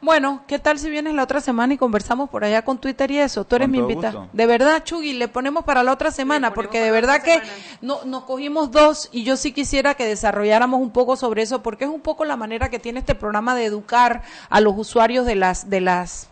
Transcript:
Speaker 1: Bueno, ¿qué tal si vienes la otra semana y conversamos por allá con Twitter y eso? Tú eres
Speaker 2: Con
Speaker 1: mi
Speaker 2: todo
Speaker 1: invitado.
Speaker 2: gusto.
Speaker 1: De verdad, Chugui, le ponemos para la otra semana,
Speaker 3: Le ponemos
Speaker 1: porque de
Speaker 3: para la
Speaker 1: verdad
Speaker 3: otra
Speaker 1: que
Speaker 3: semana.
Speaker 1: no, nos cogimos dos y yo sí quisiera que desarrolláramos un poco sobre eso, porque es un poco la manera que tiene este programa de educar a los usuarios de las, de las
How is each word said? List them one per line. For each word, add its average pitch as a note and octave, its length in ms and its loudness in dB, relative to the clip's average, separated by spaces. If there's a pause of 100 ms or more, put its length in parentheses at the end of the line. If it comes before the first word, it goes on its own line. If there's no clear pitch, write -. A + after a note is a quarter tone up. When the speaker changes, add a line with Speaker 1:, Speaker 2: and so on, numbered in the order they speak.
Speaker 1:
Bueno, C#4 440 2
¿qué C#4+ 120 -4
tal D4 200 2
si D4+ 120 -6
vienes D4+ 240 -4
la C#4 80 2
otra C4 180 0
semana B3 340 0
y C4+ 40 -6
conversamos A#3+ 500 0
por G#3 160 -4
allá G#3+ 200 2
con C4 140 -2
Twitter C4+ 320 -2
y C#4+ 80 0
eso? B3+ 260 0
Tú - 120 0
eres B3+ 100 2
Speaker 2:
Con C4 60 0
Speaker 1:
mi C4 60 0
Speaker 2:
todo B3 120 0
Speaker 1:
invitado. G#3+ 300 -4
Speaker 2:
gusto. F#2 160 -14
Speaker 1:
De A3+ 100 4
verdad, C4+ 380 4
Chugui, D#4 300 -6
le A#3+ 140 -4
ponemos C#4 360 -4
para C4 180 2
la B3+ 100 4
otra D4 180 0
semana, C#4 380 0
Speaker 3:
Le G#3 60 -4
ponemos A3+ 120 -4
Speaker 1:
porque A3+ 180 -2
de A3 60 2
Speaker 3:
para A3 100 4
la - 0 -
Speaker 1:
verdad B3+ 220 4
Speaker 3:
otra - 20 -14
Speaker 1:
que E4 220 2
Speaker 3:
semana. G3+ 340 -16
Speaker 1:
no, C4 240 -6
nos B3+ 200 -8
cogimos C#4+ 460 -4
dos D4+ 420 4
y A#3 120 -6
yo C4 120 0
sí C#4+ 160 -4
quisiera C#4 420 0
que C4 100 -4
desarrolláramos G#3+ 760 2
un B3+ 100 -2
poco B3 260 2
sobre A3 260 -2
eso, A3+ 200 -4
porque A3+ 220 -6
es C#4+ 60 -4
un D#4 120 -10
poco D#4 220 -4
la D4 120 -4
manera A3+ 320 -6
que A#3+ 100 -8
tiene A#3 220 -8
este A#3 140 0
programa G#3+ 400 -2
de B3 100 -2
educar A#3 580 2 (280)
a G#3 100 6
los G#3+ 160 4
usuarios A#3 500 2
de A3+ 100 0
las, F#3 340 0
de F#3+ 100 2
las F3+ 500 -2